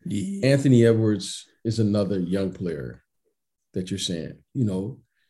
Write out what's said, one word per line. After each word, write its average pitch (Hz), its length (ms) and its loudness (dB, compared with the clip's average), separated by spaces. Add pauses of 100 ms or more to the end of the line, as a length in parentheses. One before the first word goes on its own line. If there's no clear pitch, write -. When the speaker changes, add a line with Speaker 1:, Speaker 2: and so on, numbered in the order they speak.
Speaker 1:
Yeah. 185 420 -4
Speaker 2:
Anthony 135 400 6
Edwards 107 600 0 (180)
is 110 140 -2
another 101 420 0
young 92 320 -2
player 71 500 -8 (680)
that 92 180 -6
you're 95 80 -4
saying, 80 400 -6 (160)
you 131 100 0
know, 98 340 -4 (320)